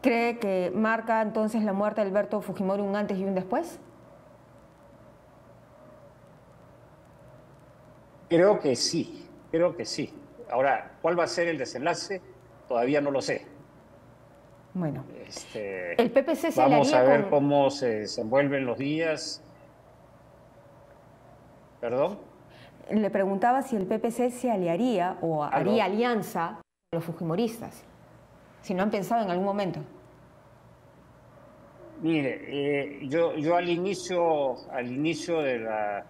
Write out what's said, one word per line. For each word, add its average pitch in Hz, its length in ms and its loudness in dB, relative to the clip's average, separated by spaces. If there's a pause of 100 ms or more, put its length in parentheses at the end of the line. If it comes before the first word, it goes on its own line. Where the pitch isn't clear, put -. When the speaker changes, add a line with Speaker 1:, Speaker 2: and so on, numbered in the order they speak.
Speaker 1:
¿Cree 233 380 2
que 190 340 0
marca 220 500 2
entonces 220 420 0
la 208 80 0
muerte 208 300 0
de 196 40 2
Alberto 202 340 0
Fujimori 196 420 -2
un 196 120 -2
antes 208 240 -2
y 190 60 -2
un 196 100 -2
después? 240 460 -4 (4000)
Speaker 2:
Creo 185 320 6
que 131 160 2
sí, - 500 -4 (240)
creo 170 260 0
que 117 80 -8
sí. - 280 -6 (380)
Ahora, 123 520 0
¿cuál 175 160 0
va 170 60 4
a 151 40 -2
ser 170 200 0
el 156 100 -2
desenlace? 147 640 -4 (480)
Todavía 127 320 2
no 143 100 -2
lo 135 120 0
sé. - 240 -4 (1300)
Speaker 1:
Bueno, 143 300 -4 (220)
Speaker 2:
Este, 98 760 -6
Speaker 1:
¿el 240 100 4
P 277 120 4
P 302 140 0
C 330 160 -2
se - 80 2
Speaker 2:
vamos 285 320 6
Speaker 1:
aliaría 262 80 8
Speaker 2:
a 143 160 8
ver 147 60 4
Speaker 1:
con - 80 -2
Speaker 2:
cómo 143 400 4
se 113 300 -2
desenvuelven 135 640 0
los 120 140 -2
días. 151 640 -4 (2500)
¿Perdón? 131 380 0 (720)
Speaker 1:
Le 208 200 2
preguntaba 202 520 2
si 262 120 -4
el 190 120 -2
P 220 120 -2
P 226 120 -2
C 247 200 0
se 247 200 -4
aliaría 185 680 0
o 160 220 0
Speaker 2:
¿Aló? 147 280 0
Speaker 1:
haría 220 160 2
alianza 208 720 -2 (300)
con 170 80 -2
los 160 60 -4
fujimoristas, - 800 -4 (760)
si - 140 -6
no 180 100 0
han 214 60 0
pensado 214 340 0
en 185 60 -2
algún 180 160 0
momento. 196 340 -2 (2250)
Speaker 2:
Mire, 147 440 -2
eh, 143 520 -2 (100)
yo, 156 260 2
yo 156 220 2
al 175 120 2
inicio, 170 1040 0
al 123 220 -6
inicio 156 480 -2
de 131 180 0
la 107 520 -4